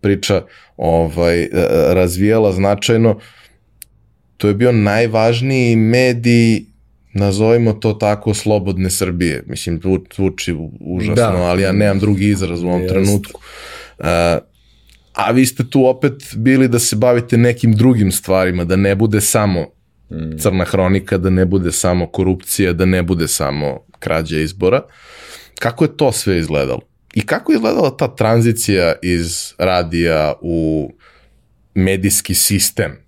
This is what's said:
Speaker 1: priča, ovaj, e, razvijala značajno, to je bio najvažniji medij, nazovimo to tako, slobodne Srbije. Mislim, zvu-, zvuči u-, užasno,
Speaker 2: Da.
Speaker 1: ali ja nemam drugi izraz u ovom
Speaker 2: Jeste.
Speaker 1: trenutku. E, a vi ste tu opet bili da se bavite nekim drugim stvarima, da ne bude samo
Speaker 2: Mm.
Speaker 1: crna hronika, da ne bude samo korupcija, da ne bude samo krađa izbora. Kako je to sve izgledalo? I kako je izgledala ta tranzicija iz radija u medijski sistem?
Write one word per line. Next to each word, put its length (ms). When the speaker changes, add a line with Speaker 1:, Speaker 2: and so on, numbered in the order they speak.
Speaker 1:
priča, 420
ovaj, 640
e, 60
razvijala 580
značajno, 680
to 100
je 60
bio 180
najvažniji 1040
medij, 880
nazovimo 600
to 200
tako, 400
slobodne 560
Srbije. 580
Mislim, 360
zvu-, 220
zvuči 380
u-, 260
užasno, 360
Speaker 2:
Da. 280
Speaker 1:
ali 180
ja 100
nemam 280
drugi 300
izraz 340
u 40
ovom 140
Speaker 2:
Jeste. 120
Speaker 1:
trenutku. 480
E, 40
a 200
vi 120
ste 240
tu 160
opet 280
bili 320
da 120
se 160
bavite 420
nekim 360
drugim 380
stvarima, 520
da 120
ne 200
bude 260
samo 440
Speaker 2:
Mm. 260
Speaker 1:
crna 260
hronika, 540
da 120
ne 160
bude 260
samo 360
korupcija, 680
da 120
ne 180
bude 240
samo 520
krađa 400
izbora. 420
Kako 240
je 140
to 140
sve 280
izgledalo? 420
I 120
kako 260
je 40
izgledala 420
ta 180
tranzicija 880
iz 560
radija 840
u 480
medijski 580
sistem? 580